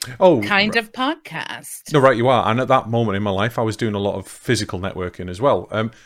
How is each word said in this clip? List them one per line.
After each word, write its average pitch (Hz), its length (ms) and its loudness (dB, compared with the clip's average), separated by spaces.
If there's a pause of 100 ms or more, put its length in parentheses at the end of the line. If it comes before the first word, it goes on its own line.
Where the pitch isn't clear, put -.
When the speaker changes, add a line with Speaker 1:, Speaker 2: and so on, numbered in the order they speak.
(180)
Speaker 1:
Oh, 175 240 6
Speaker 2:
kind 202 320 0
Speaker 1:
ri- 233 60 2
Speaker 2:
of 220 120 -10
podcast. - 1000 -8
Speaker 1:
No, 151 80 4
right, 131 160 6
you 117 120 2
are. 110 220 2
And 113 100 0
at 131 80 -2
that 127 200 2
moment 113 280 0
in 98 60 -2
my 104 80 0
life, 101 280 -2
I 123 40 -2
was 110 140 -2
doing 107 180 -2
a 101 40 -4
lot 101 160 -2
of 92 120 -10
physical 104 540 -4
networking 90 480 -8
as 90 120 -12
well. 110 300 0
Um, 110 200 -4 (160)